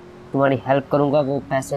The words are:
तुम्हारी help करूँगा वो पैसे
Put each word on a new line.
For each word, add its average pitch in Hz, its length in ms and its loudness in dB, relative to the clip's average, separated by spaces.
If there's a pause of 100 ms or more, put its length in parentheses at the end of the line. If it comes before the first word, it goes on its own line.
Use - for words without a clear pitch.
(320)
तुम्हारी 139 340 2
help 135 260 0
करूँगा 143 280 2
वो 139 180 -2 (120)
पैसे 135 260 -4